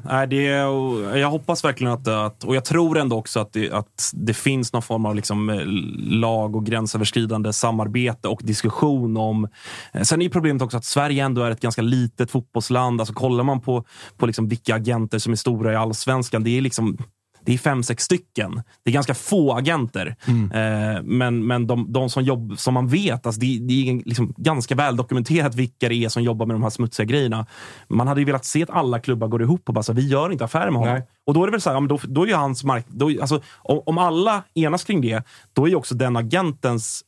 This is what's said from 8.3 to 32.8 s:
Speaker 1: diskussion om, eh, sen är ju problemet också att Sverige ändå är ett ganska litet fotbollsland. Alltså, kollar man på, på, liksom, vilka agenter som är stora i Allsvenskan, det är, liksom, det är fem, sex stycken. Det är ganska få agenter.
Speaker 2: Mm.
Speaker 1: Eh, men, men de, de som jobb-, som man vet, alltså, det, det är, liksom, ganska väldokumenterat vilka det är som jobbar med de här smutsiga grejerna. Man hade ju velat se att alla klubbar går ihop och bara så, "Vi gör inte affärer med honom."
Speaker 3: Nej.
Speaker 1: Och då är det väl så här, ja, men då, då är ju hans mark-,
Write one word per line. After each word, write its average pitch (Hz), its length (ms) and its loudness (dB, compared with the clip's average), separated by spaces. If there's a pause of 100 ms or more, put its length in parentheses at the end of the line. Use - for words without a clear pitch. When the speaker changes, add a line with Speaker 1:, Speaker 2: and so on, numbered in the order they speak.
Speaker 1:
diskussion 117 720 0
om, 110 320 0 (440)
eh, - 100 -4
sen 156 180 2
är 175 40 2
ju 180 60 -2
problemet 151 320 0
också 123 140 -4
att 117 80 -6
Sverige 143 400 0
ändå 123 180 0
är 117 80 0
ett 113 100 -4
ganska 113 220 -2
litet 120 480 2
fotbollsland. 123 680 0
Alltså, 110 140 -6
kollar 123 300 0
man 135 160 2
på, 123 240 -2 (320)
på, 127 100 0
liksom, 113 220 0
vilka 113 260 0
agenter 113 440 0
som 117 140 -2
är 110 40 0
stora 110 360 0
i 110 40 0
Allsvenskan, 113 680 -2
det 120 140 2
är, - 20 0
liksom, 120 380 -2 (460)
det 120 100 2
är 123 40 0
fem, 131 240 0
sex 117 220 -4
stycken. 113 580 -2 (200)
Det 120 80 0
är 117 40 4
ganska 139 200 2
få 151 380 2
agenter. 123 640 -2 (100)
Speaker 2:
Mm. 113 260 2 (440)
Speaker 1:
Eh, 87 60 -6
men, 120 440 0
men 120 200 0
de, 117 260 0
de 131 180 0
som 131 120 0
jobb-, 117 360 -2
som 127 160 0
man 127 140 2
vet, 143 380 0
alltså, 110 140 -2
det, 127 200 0
det 127 300 2
är, 123 180 0
liksom, 117 280 0
ganska 143 380 0
väldokumenterat 127 800 2
vilka 123 340 0
det 117 60 0
är 117 140 2
som 117 140 -2
jobbar 113 240 0
med 113 80 0
de 110 80 0
här 110 80 0
smutsiga 117 360 -2
grejerna. 113 400 0 (420)
Man 120 200 2
hade 143 120 2
ju 143 40 4
velat 139 200 0
se - 180 0
att 170 80 -4
alla 131 300 0
klubbar 113 280 -2
går 117 140 0
ihop 156 260 2
och 123 60 0
bara 110 80 0
så, 113 100 -2
"Vi 127 160 2
gör 147 240 0
inte 127 120 -4
affärer 170 260 0
med 131 100 0
honom." 117 140 2
Speaker 3:
Nej. 127 120 -4 (200)
Speaker 1:
Och 143 80 4
då 165 80 4
är 190 40 4
det 208 40 0
väl 220 100 0
så 170 100 0
här, 131 60 2
ja, 135 40 2
men 139 80 2
då, 143 140 2
då 135 200 0
är 190 40 2
ju 220 80 2
hans 139 300 0
mark-, 127 240 0